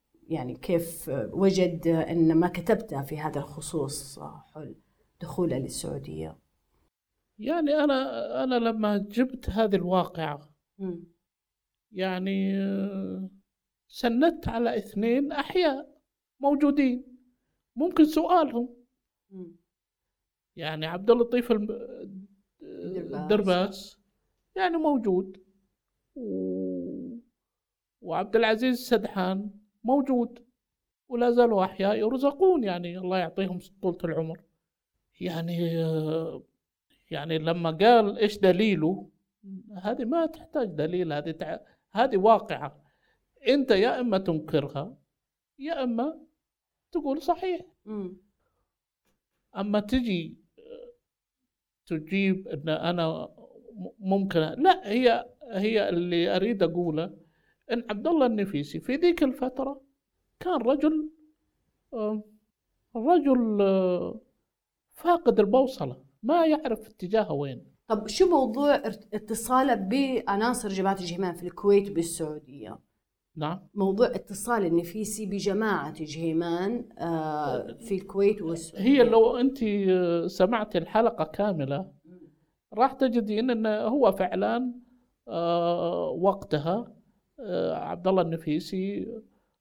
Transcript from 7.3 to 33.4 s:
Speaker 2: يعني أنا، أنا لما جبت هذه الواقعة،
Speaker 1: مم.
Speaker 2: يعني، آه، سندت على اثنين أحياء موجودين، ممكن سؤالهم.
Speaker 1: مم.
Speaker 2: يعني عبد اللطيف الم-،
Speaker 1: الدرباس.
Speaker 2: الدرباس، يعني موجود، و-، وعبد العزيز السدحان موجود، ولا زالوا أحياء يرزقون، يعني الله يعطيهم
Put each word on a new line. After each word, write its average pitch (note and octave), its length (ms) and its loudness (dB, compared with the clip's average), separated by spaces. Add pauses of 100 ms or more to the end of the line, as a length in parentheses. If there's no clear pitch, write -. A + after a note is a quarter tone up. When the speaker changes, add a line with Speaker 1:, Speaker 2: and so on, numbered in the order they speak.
Speaker 2:
يعني D4 360 0
أنا، C4+ 680 0
أنا B3+ 100 0
لما A3 420 0
جبت A#3+ 540 -2
هذه G3+ 260 2
الواقعة، E3+ 720 -2 (280)
Speaker 1:
مم. F3+ 260 -10 (880)
Speaker 2:
يعني، F#3+ 640 -2
آه، G3 720 -4 (600)
سندت B3+ 600 0
على A3+ 300 -2
اثنين A#3+ 540 -2
أحياء D4 560 0 (520)
موجودين، C#4 640 2 (720)
ممكن D#4+ 280 4
سؤالهم. D4+ 640 2 (640)
Speaker 1:
مم. F3 260 -16 (1000)
Speaker 2:
يعني D#3 300 -6
عبد F#3 240 -2
اللطيف A#3+ 420 4
الم-، - 560 -4 (540)
Speaker 1:
الدرباس. F3 600 -10
Speaker 2:
الدرباس، F#3+ 760 -2 (580)
يعني F4+ 200 0
موجود، A3 600 0 (800)
و-، F#3+ 1000 -6 (840)
وعبد F#3 360 -4
العزيز A#3 420 2
السدحان G3 720 -2 (340)
موجود، B3+ 540 0 (680)
ولا A#3+ 220 2
زالوا A#3+ 340 6
أحياء G3 320 0
يرزقون، C#4 680 2
يعني F3 340 -4
الله F#3 200 -2
يعطيهم F3+ 400 -2 (240)